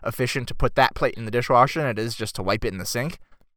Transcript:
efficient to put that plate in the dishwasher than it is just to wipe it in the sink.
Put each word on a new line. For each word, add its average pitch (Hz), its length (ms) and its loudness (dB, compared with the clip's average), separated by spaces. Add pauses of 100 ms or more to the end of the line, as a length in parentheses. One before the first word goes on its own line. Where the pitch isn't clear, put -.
efficient 127 440 -2
to - 60 -4
put - 220 2
that 127 180 4
plate - 200 0
in 113 100 -8
the 107 80 -8
dishwasher 123 480 4
than 143 100 -2
it 107 80 -4
is 113 160 -4
just - 220 -8
to 101 60 -6
wipe 101 220 0
it 107 80 -2
in 95 60 -8
the 92 80 -8
sink. 131 320 -4 (380)